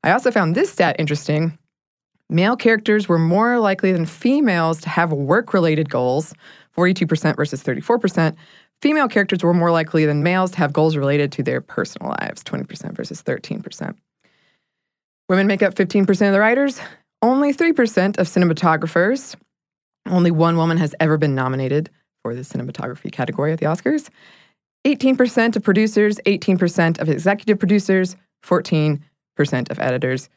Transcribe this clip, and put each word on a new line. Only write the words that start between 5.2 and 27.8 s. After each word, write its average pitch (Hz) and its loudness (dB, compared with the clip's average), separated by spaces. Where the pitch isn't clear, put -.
goals, 127 -2
forty-two 180 0
percent 156 0
versus 147 -6
thirty-four 139 -2
percent. 165 0
Female 294 2
characters 196 0
were 175 2
more 170 2
likely 160 2
than 147 0
males 185 0
to - -10
have 147 0
goals 160 2
related 143 0
to 131 -6
their 127 -2
personal - -8
lives, - -8
twenty - -8
percent - -14
versus - -12
thirteen - -8
percent. - -12
Women 196 2
make 202 2
up - 0
fifteen 196 2
percent 196 2
of 196 2
the 196 4
writers, 254 0
only 269 2
three 330 2
percent 214 2
of 180 0
cinematographers. 170 0
Only 175 2
one 165 2
woman 165 0
has 151 -2
ever 156 2
been 147 0
nominated 131 -2
for 117 -8
the 127 -12
cinematography - -10
category 139 -4
at 160 -6
the 151 -2
Oscars. 269 -2
Eighteen 262 2
percent 233 2
of 208 -2
producers, 208 2
eighteen 196 2
percent 170 0
of 151 -2
executive 196 0
producers, 190 0